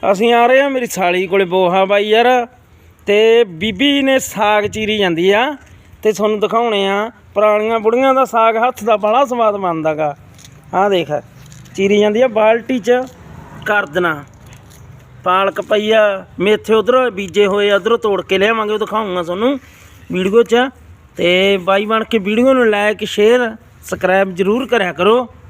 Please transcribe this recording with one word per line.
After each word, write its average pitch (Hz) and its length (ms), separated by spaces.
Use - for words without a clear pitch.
ਅਸੀਂ 220 220
ਆ 233 120
ਰਹੇ 262 160
ਹਾਂ 277 80
ਮੇਰੀ 262 160
ਸਾਲੀ 185 420
ਕੋਲੇ 196 180
ਬੋਹਾ 185 400
ਬਾਈ 202 200
ਯਾਰ, 240 420
ਤੇ 226 380
ਬੀਬੀ 214 580
ਨੇ 269 180
ਸਾਗ 208 460
ਚੀਰੀ 214 320
ਜਾਂਦੀ 180 340
ਆ, 262 260
ਤੇ 214 80
ਤੁਹਾਨੂੰ 208 280
ਦਿਖਾਉਣੇ 214 480
ਆ 208 240
ਪੁਰਾਣੀਆਂ 214 460
ਬੁੜੀਆਂ 240 340
ਦਾ 262 120
ਸਾਗ, 226 320
ਹੱਥ 247 260
ਦਾ 220 140
ਬੜਾ 220 280
ਸਵਾਦ 226 300
ਬਣਦਾ 165 380
ਗਾ। 151 220
ਆਹ 196 160
ਦੇਖ, 170 220
ਚੀਰੀ 196 240
ਜਾਂਦੀ 208 220
ਆ 262 60
ਬਾਲਟੀ 226 520
'ਚ 208 120
ਕਰ 208 200
ਦੇਣਾ। 156 380
ਪਾਲਕ 190 380
ਪਈ 214 300
ਆ, 202 340
ਮੇਥੇ 208 340
ਉਧਰੋਂ 240 380
ਬੀਜੇ 202 340
ਹੋਏ 202 240
ਆ, 202 60
ਉਧਰੋਂ 214 220
ਤੋੜ 202 240
ਕੇ 190 160
ਲਿਆਵਾਂਗੇ, 214 360
ਉਹ 214 60
ਦਿਖਾਊਂਗਾ 202 440
ਤੁਹਾਨੂੰ 214 360
ਵੀਡੀਓ 190 320
'ਚ। 226 120
ਤੇ 185 400
ਬਾਈ 190 280
ਬਣ 220 180
ਕੇ 226 140
ਵੀਡੀਓ 220 360
ਨੂੰ 254 100
like, 214 420
ਸ਼ੇਅਰ, 220 500
ਸਬਸਕ੍ਰਾਈਬ 190 520
ਜ਼ਰੂਰ 208 320
ਕਰਿਆ 190 260
ਕਰੋ 220 340